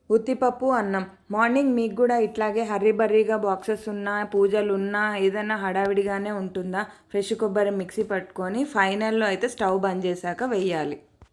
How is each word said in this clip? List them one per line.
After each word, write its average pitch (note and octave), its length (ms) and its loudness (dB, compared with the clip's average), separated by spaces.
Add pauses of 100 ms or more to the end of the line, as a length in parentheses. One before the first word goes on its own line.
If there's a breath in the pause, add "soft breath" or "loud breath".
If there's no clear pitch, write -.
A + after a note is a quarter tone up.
ఉత్తిపప్పు, B3 580 2 (100)
అన్నం. G3 280 -2 (260)
మార్నింగ్ A#3+ 480 2
మీకు A3 220 -2
కూడా B3 160 4 (100)
ఇట్లాగే G#3+ 420 -2
హర్రీ G#3 300 4
బర్రీగా G#3+ 380 4 (100)
బాక్సెస్ G#3 460 -2
ఉన్నా, G3+ 200 -4 (200)
పూజలు G3+ 460 4
ఉన్నా, G3+ 240 0 (220)
ఏదైనా G#3 380 0
హడావిడిగానే G3 680 0 (100)
ఉంటుందా? F#3 420 -4 (260 loud breath)
ఫ్రెష్ G3+ 320 -2
కొబ్బరి G3+ 400 2
మిక్సీ G3 320 -4
పట్టుకొని F#3 500 -4 (120)
ఫైనల్లో G#3+ 560 0
అయితే F#3+ 240 -2
స్టవ్ F#3+ 300 0
బంద్ F#3 220 -2
చేశాక F3+ 360 -4 (120)
వేయాలి. D#3+ 420 -2 (360)